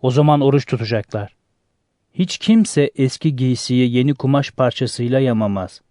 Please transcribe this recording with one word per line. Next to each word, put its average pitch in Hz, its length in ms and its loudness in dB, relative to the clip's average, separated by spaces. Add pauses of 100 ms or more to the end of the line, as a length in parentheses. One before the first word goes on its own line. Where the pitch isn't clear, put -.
O 131 100 0
zaman 147 300 4
oruç 139 240 2
tutacaklar. 110 720 -6 (760)
Hiç - 240 -4
kimse 202 580 2
eski 135 400 -2
giysiyi 127 560 0
yeni 127 220 0
kumaş 139 380 -2
parçasıyla 123 680 -2
yamamaz. 107 720 -2